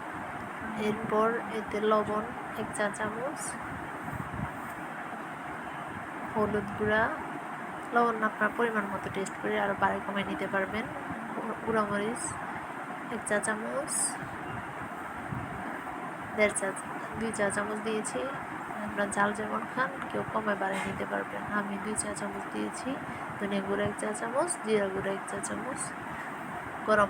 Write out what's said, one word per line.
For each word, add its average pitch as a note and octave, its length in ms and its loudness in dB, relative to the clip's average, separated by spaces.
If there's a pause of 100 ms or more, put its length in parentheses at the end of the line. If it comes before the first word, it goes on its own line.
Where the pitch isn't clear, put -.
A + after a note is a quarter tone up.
(800)
এরপর G#3+ 500 4 (240)
এতে G#3 280 0
লবণ G#3+ 400 6 (360)
এক G#3+ 80 -2 (120)
চা G#3 200 2
চামচ, A3+ 420 -2 (3000)
হলুদ G#3 320 4 (120)
গুঁড়া, G#3+ 300 6 (840)
লবণ A#3 300 6
আপনার G#3+ 340 4
পরিমাণ A3 260 4 (100)
মতো F#3+ 200 -2
টেস্ট F#3+ 280 0
করে G#3+ 180 4
আরও G3+ 200 4
বাড়িয়ে G3 280 6
কমিয়ে G3+ 200 0
নিতে G3 200 0
পারবেন। G3 360 2 (520)
গু-, A3 300 -2
গুঁড়া A3 200 4
মরিচ G3+ 380 0 (880)
এক A3 140 -2
চা G#3 120 4
চামচ, A#3 520 0 (2500)
দেড় G#3 240 6
চা, G3 120 0 (480)
দুই A3+ 160 0
চা G3+ 140 4
চামচ G#3 340 0
দিয়েছি। A3 360 0 (640)
আপনার G3+ 280 0
ঝাল G3+ 220 4
যেমন G#3+ 280 -2 (140)
খান C4 140 2 (220)
কেউ G#3 120 0 (100)
কমে G#3+ 220 2
বাড়িয়ে F#3+ 300 0
নিতে G3 260 -2
পারবেন। G3+ 300 -2 (120)
আমি G3+ 300 0
দুই G#3+ 140 -2
চা G#3 220 0
চামচ G3+ 340 -4
দিয়েছি। G#3 420 -2 (440)
ধনিয়া G3+ 220 2
গুঁড়া G3+ 240 2
এক G#3 140 0
চা G#3+ 200 0
চামচ, C4 320 2 (140)
জিরা G#3+ 220 6
গুঁড়া F#3+ 240 0
এক G3 200 -2
চা G3+ 120 -2
চামচ, - 360 -2 (1080)
গরম G#3 220 8